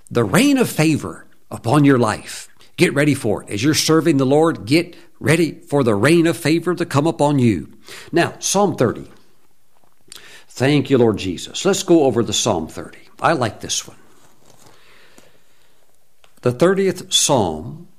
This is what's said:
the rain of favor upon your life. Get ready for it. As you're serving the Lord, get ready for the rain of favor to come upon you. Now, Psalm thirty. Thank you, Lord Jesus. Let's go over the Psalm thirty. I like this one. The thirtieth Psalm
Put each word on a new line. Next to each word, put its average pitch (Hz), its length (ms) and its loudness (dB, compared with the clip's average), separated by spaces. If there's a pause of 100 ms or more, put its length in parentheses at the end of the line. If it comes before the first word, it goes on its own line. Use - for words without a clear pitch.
(100)
the 117 140 0
rain 262 340 2
of 233 100 0
favor 135 600 -2 (200)
upon 143 360 0
your 139 140 6
life. 107 500 -4 (280)
Get 160 180 2
ready 143 200 2
for 98 280 -4
it. - 80 -18
As 101 120 -6
you're 147 120 0
serving 160 420 2
the 135 100 0
Lord, 147 380 2
get 160 320 -2 (220)
ready 151 340 0
for 143 320 -2
the 113 100 2
rain 156 320 4
of 160 100 0
favor 165 380 -2
to 170 120 -6
come 147 200 0
upon 147 320 0
you. 104 320 0 (400)
Now, 151 280 -2
Psalm 190 380 -2
thirty. 95 340 -2 (1400)
Thank 135 400 0
you, 139 80 4
Lord 117 220 4
Jesus. - 480 -8
Let's 190 160 0
go 165 220 4
over 120 180 2
the 104 100 -4
Psalm 92 360 0
thirty. - 320 -18 (200)
I 160 140 2
like 123 260 -4
this - 260 -8
one. - 120 -20 (2500)
The 123 120 -2
thirtieth 180 600 0
Psalm 117 760 -2 (100)